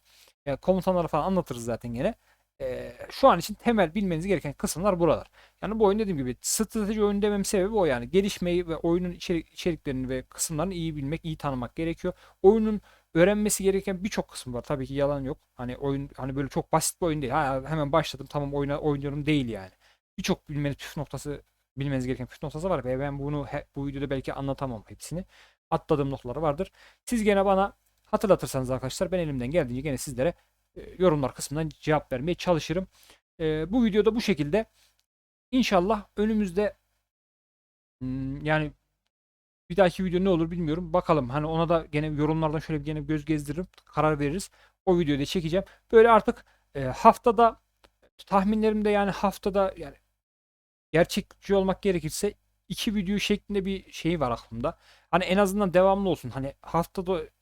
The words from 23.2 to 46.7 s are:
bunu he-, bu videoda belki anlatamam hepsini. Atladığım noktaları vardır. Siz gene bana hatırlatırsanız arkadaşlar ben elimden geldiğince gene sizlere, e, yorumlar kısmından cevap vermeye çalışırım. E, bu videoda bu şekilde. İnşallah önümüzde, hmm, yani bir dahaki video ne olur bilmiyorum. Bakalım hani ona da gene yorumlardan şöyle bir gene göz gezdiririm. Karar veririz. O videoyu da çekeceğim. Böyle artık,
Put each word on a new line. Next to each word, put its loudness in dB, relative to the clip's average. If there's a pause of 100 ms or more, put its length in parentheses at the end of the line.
bunu -4
he-, -10
bu -4
videoda -6
belki -4
anlatamam -6
hepsini. -10 (460)
Atladığım 0
noktaları -8
vardır. -2 (340)
Siz -2
gene 4
bana 2 (300)
hatırlatırsanız 2
arkadaşlar -4
ben 0
elimden -4
geldiğince 0
gene -4
sizlere, -2 (420)
e, -16 (180)
yorumlar 2
kısmından -6 (120)
cevap 0
vermeye -2
çalışırım. -2 (520)
E, -2
bu 4
videoda 4
bu -2
şekilde. 0 (880)
İnşallah 2 (100)
önümüzde, 0 (1200)
hmm, -6
yani 0 (1000)
bir -6
dahaki 4
video 0
ne 4
olur 2
bilmiyorum. -4
Bakalım 2
hani -2
ona 0
da 2
gene -2
yorumlardan 0
şöyle -4
bir -10
gene -6
göz -2
gezdiririm. -4 (180)
Karar 0
veririz. -2 (340)
O 4
videoyu 2
da -2
çekeceğim. -2 (260)
Böyle 10
artık, 4 (300)